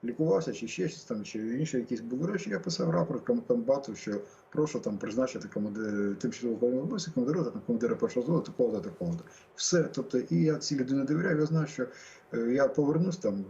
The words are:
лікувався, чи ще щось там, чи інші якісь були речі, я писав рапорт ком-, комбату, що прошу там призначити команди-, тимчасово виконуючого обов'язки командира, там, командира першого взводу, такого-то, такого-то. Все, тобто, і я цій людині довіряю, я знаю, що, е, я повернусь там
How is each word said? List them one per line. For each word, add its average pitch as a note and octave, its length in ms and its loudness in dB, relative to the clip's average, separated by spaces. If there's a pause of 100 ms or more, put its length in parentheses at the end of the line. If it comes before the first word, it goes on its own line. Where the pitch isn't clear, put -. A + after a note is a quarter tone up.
лікувався, D#3 480 2
чи - 160 -6
ще F3 200 -2
щось - 160 -8
там, G#2+ 200 -6
чи - 140 -8
інші B2 380 -2
якісь A#2 240 -2
були C3 320 -2
речі, G#3 180 -2
я G3 100 -2
писав F3 300 0
рапорт E3 360 0
ком-, A#2+ 200 4
комбату, A#2+ 480 2
що G2+ 260 -4 (300)
прошу - 300 0
там G#2 180 -2
призначити A#2 560 -2
команди-, G#2 600 0
тимчасово A#2 400 -2
виконуючого B2 280 2
обов'язки F3 320 -4
командира, D3 300 2
там, - 220 -6
командира A2+ 300 2
першого A#2+ 280 0
взводу, D#3+ 180 2
такого-то, A2 380 0
такого-то. E2+ 440 -4 (300)
Все, - 280 2
тобто, C3 360 -2
і E3 240 2
я D#3 140 4
цій - 200 -2
людині C3+ 280 0
довіряю, D#3 360 2
я D3+ 60 4
знаю, D#3 200 2
що, B2+ 200 -4 (480)
е, A#2 60 -2
я B2+ 280 4
повернусь D#3 480 2
там G2 340 -2